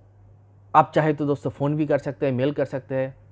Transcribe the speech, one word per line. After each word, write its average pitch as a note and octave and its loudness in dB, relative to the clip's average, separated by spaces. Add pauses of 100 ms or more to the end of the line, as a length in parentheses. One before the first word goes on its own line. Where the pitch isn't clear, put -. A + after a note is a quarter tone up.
(760)
आप D#3 6
चाहे D#3 4
तो D3 -4
दोस्तों C#3 -2
फ़ोन C#3+ -2
भी D3+ -2
कर C#3+ 0
सकते C#3+ -6
हैं, C3+ 0
मेल C3 0
कर C#3+ -2
सकते C3 -8
हैं, C3 -4 (160)